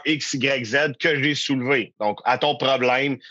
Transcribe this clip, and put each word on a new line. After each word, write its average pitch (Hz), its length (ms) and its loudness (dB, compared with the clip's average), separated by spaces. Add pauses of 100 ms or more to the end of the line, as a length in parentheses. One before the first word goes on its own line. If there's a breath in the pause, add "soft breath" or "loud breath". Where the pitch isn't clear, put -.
X, 151 280 -2
Y, 135 320 0
Z 117 120 0 (220)
que 151 220 2
j'ai 147 140 0
soulevée ? 131 640 -2
Donc, 104 240 -2
à 127 140 2
ton 147 180 0
problème, 131 600 2 (140 loud breath)